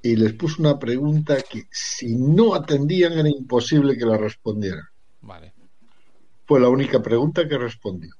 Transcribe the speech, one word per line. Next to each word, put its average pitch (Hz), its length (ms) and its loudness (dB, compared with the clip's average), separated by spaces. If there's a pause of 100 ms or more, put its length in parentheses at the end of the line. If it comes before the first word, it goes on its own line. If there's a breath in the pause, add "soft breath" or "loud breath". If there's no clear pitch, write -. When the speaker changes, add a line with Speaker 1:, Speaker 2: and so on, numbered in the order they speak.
Speaker 1:
y 117 120 2
les 110 180 2
puse 160 280 -6
una 147 160 4
pregunta 147 640 0
que - 300 -14
si - 440 -6
no 165 380 4
atendían 165 600 0
era 156 160 2
imposible 135 680 0
que 117 80 -4
la 110 120 2
respondieran. 104 680 -6 (380)
Speaker 2:
Vale. 87 320 -20 (920)
Speaker 1:
Fue 143 140 4
la 123 100 6
única 131 320 2
pregunta 143 460 0
que 147 100 -4
respondió. 95 640 -10